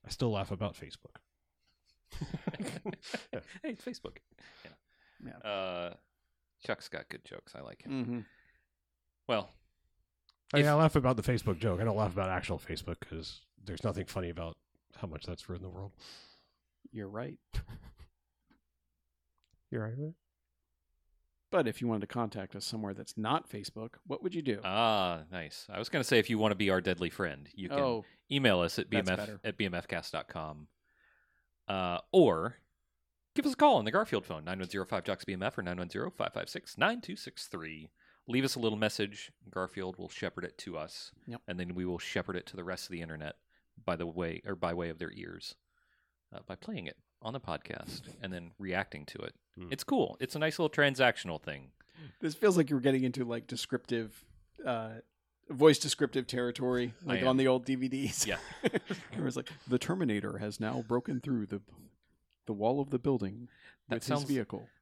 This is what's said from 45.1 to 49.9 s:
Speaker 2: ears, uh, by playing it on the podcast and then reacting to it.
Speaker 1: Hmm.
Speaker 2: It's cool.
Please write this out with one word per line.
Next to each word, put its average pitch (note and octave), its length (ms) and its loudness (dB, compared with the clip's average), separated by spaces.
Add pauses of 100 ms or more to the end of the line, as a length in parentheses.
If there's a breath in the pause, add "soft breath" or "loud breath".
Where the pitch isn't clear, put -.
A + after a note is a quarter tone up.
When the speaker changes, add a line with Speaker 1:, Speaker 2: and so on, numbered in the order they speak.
Speaker 2:
ears, E2+ 420 -12 (800)
uh, G2 140 -12
by F#2+ 80 -8
playing C3+ 320 -10
it - 100 -10 (240)
on E3+ 120 -6
the C3+ 60 -8
podcast - 600 -8 (200)
and F#2+ 120 -6
then F2 240 -10
reacting F#2 480 -2
to - 140 -14
it. - 160 -10 (220)
Speaker 1:
Hmm. F2+ 120 -10
Speaker 2:
It's C3+ 140 -6
cool. - 360 2